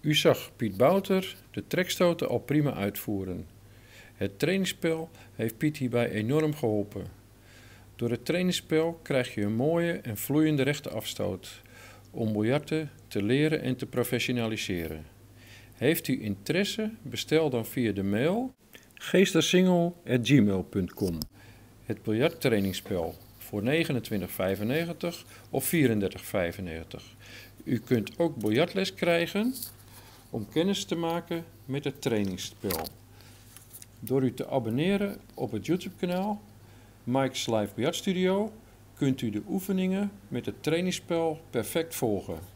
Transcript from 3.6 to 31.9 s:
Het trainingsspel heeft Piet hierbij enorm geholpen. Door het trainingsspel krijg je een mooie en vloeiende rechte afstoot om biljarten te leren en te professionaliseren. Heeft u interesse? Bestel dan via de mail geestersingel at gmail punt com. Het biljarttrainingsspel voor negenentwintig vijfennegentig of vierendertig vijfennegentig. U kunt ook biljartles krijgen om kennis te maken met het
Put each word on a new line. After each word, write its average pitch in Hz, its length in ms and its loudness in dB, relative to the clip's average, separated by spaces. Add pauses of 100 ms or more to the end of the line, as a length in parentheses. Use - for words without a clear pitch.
Het 101 240 -4
trainingsspel 165 720 0 (260)
heeft 113 240 -2
Piet 151 180 0
hierbij 120 340 0
enorm 139 440 0
geholpen. 101 520 -2 (880)
Door 117 140 -2
het 120 140 -4
trainingsspel 165 760 0
krijg 127 320 0
je 104 80 -2
een 104 120 0
mooie 165 380 2
en 117 240 -6
vloeiende 151 460 2
rechte 143 280 -2
afstoot - 680 -6 (500)
om 110 220 -2
biljarten 147 580 0 (180)
te 101 140 -2
leren 143 400 2
en 127 140 -2
te - 100 -6
professionaliseren. 110 1200 -2 (680)
Heeft 160 340 0
u 135 140 0
interesse? 196 680 -2 (120)
Bestel 151 480 0
dan 113 160 -2
via 117 260 0
de 95 100 -2
mail 151 520 0 (400)
geestersingel 180 1000 4 (120)
at 123 140 4
gmail 104 400 6
punt 90 320 -2
com. 87 240 0 (680)
Het - 180 -6
biljarttrainingsspel 104 1120 0 (240)
voor - 240 -4
negenentwintig 120 680 0
vijfennegentig 127 960 -2 (260)
of 135 140 -2
vierendertig 117 600 2
vijfennegentig. 85 800 -4 (600)
U 123 140 -2
kunt 113 400 0
ook 165 180 0
biljartles 143 580 0
krijgen 175 600 0 (760)
om 107 180 -6
kennis 190 360 0
te - 100 -4
maken 170 500 -4 (200)
met 139 200 -6
het 147 180 -6